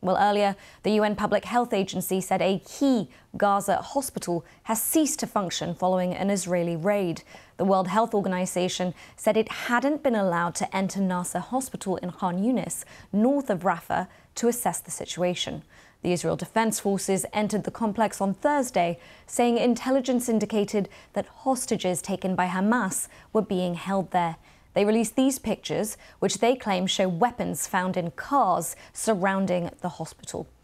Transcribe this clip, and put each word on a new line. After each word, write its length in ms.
Well, 140
earlier, 400
the 100
U 120
N 100
Public 300
Health 300
Agency 480
said 180
a 260
key 440
Gaza 400
hospital 680
has 200
ceased 380
to 60
function 480
following 400
an 160
Israeli 440
raid. 480
The 80
World 220
Health 260
Organization 800
said 220
it 160
hadn't 340
been 120
allowed 400
to 200
enter 280
Nasser 380
Hospital 560
in 160
Khan 260
Yunis, 460
north 380
of 140
Rafah, 440
to 120
assess 320
the 100
situation. 720
The 140
Israel 220
Defense 440
Forces 540
entered 300
the 60
complex 520
on 100
Thursday, 680
saying 320
intelligence 720
indicated 580
that 140
hostages 760
taken 340
by 120
Hamas 640
were 80
being 320
held 380
there. 240
They 120
released 320
these 240
pictures, 560
which 180
they 160
claim 320
show 220
weapons 580
found 300
in 160
cars 640
surrounding 800
the 60
hospital. 580